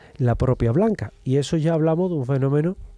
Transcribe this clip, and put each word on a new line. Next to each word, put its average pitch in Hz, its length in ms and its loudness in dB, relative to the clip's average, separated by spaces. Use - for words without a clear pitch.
la 120 160 2
propia 123 380 0
Blanca. 175 420 0
Y 131 140 0
eso 143 200 0
ya 160 180 0
hablamos 160 340 0
de 170 80 -2
un 127 80 -4
fenómeno, 139 500 0